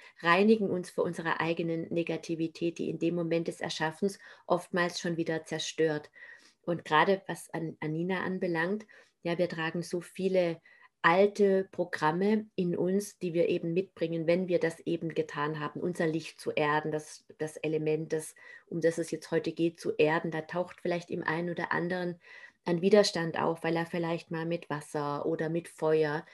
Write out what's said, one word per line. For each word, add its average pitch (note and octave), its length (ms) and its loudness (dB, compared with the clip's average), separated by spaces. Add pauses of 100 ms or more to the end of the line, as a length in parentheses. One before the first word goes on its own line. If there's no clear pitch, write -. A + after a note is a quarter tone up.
(200)
reinigen G3 500 6
uns F3+ 200 -4
vor - 140 0
unserer E3+ 360 -2
eigenen E3 420 -2 (100)
Negativität, E3 840 -4
die - 120 -4
in D#3+ 80 -6
dem E3 160 0
Moment E3 320 -2
des E3+ 140 -8
Erschaffens E3 580 -4 (280)
oftmals F3 520 0
schon E3+ 180 -4
wieder D#3+ 280 -4
zerstört. D3+ 640 -2 (520)
Und E3+ 220 -4
gerade F3 420 4
was - 240 -8
an, E3 300 -6
Anina E3+ 420 -2
anbelangt, F#3 640 -2 (360)
ja, E3+ 160 -2
wir F3 100 2
tragen E3 340 -4
so F3 180 -6
viele F#3 600 0 (440)
alte F#3+ 680 6
Programme F3+ 840 0
in F3 220 0
uns, F#3+ 420 0
die F3 160 -4
wir E3+ 140 4
eben E3+ 240 0
mitbringen, E3 560 -2
wenn F3+ 180 4
wir F3 140 2
das E3 200 -2
eben E3+ 340 -2
getan D#3 440 -2
haben, D3 220 -6
unser F3 260 0
Licht D#3+ 340 -4
zu - 120 -4
erden, D3+ 400 2
das, - 320 -8 (140)
das D#3 180 -6
Element, D#3 560 -2
das, D#3 240 -6 (300)
um E3+ 140 -6
das E3 180 2
es E3 120 -4
jetzt - 220 -8
heute D#3+ 200 0
geht, E3+ 280 0
zu C#3 160 -2
erden. D#3 340 4
Da D#3 120 -4
taucht F3+ 380 -6
vielleicht F3 300 -4
im F3 140 -6
einen E3+ 260 -2
oder E3+ 220 -4
anderen F3 480 -2 (440)
ein F3 160 0
Widerstand F#3+ 600 4
auf, E3 240 0
weil E3 120 0
er E3 100 0
vielleicht E3+ 440 -4
mal E3 160 -4
mit E3+ 240 -4
Wasser D3 560 -4
oder E3 220 -2
mit E3 200 -4
Feuer D#3 640 2